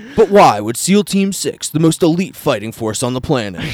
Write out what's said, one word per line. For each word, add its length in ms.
But 140
why 300
would 160
seal 280
Team 280
Six, 360
the 120
most 220
elite 340
fighting 360
force 300
on 120
the 60
planet? 540